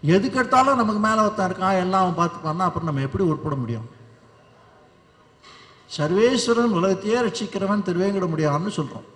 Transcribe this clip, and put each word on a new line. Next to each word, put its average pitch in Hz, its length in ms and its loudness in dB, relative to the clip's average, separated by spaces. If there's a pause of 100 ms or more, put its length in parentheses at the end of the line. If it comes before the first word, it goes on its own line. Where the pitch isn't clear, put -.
எதுக்கு 202 360 2
எடுத்தாலும் 262 380 4
நமக்கு 214 240 0
மேல 220 220 2
ஒருத்தன் 196 300 0
இருக்கான், 185 260 0
எல்லாம் 185 360 2
அவன் 170 120 2
பார்த்துப்பான்னா, 160 320 -4
அப்புறம் 170 260 -2
நம்ம 143 160 -2
எப்படி 139 240 -2
உருப்பட 147 320 -2
முடியும்? 117 440 -8 (2000)
"சர்வேஸ்வரன் 233 760 2
உலகத்தையே 196 500 0
ரட்சிக்கிறவன் 202 640 -2
திருவேங்கடமுடியான்னு" 175 840 0
சொல்றோம். - 360 -8 (120)